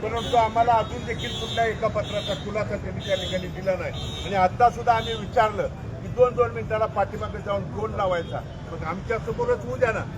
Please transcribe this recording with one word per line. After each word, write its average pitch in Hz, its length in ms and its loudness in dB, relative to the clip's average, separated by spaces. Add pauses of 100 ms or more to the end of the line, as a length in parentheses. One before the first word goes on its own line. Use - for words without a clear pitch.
परंतु 226 340 0
आम्हाला 233 360 6
अजून 226 320 2
देखील 226 340 -4
कुठल्या 226 260 0
एका 220 220 0
पत्राचा 208 460 -2
खुलासा 202 420 -4
त्यांनी 185 320 -6
त्या 196 80 2
ठिकाणी 180 320 -2
दिला 185 280 0
नाही. - 500 -6
आणि 185 100 -2
आता 190 340 6
सुद्धा 233 240 2
आम्ही 226 200 0
विचारलं 208 540 2 (340)
की - 60 -8
दोन 247 280 4
दोन 240 160 4
मिनिटाला 220 340 0
पाठीमागे 202 600 -2
जाऊन 202 180 0 (100)
फोन 214 220 -4
लावायचा, 175 440 0 (320)
मग 160 120 -8
आमच्या 185 340 -2
समोरच 233 480 0
होऊ 247 120 -4
द्या 240 140 4
ना. 180 120 -2 (140)